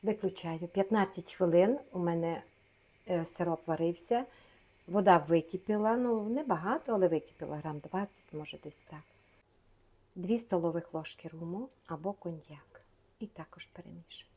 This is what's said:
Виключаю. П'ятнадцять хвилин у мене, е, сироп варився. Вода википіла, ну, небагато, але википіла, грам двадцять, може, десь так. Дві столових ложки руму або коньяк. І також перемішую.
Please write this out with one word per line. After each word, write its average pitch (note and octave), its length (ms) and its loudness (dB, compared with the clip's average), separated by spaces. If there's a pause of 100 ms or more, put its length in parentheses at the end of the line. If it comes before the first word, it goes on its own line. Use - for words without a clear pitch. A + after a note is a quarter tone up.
Виключаю. F#3+ 560 -2
П'ятнадцять F#3+ 720 0
хвилин F#3 460 6 (140)
у F#3+ 60 -4
мене, E3+ 440 0 (640)
е, E3+ 180 0
сироп E3+ 420 -2
варився. E3+ 560 0 (600)
Вода F#3 300 6 (120)
википіла, G#3 680 2
ну, A#3+ 260 0
небагато, A#3 720 -2
але F#3+ 160 6
википіла, D3+ 480 -2
грам D3+ 220 -6
двадцять, F#3+ 540 -8
може, D3+ 320 -12
десь D3+ 160 -14 (100)
так. D3+ 120 -16 (1120)
Дві F#3 240 0
столових E3+ 560 -2
ложки D#3+ 340 -10
руму E3+ 400 -8 (180)
або E3 260 -6
коньяк. D#3 720 -14 (380)
І A3 60 -10
також - 400 -18
перемішую. - 720 -20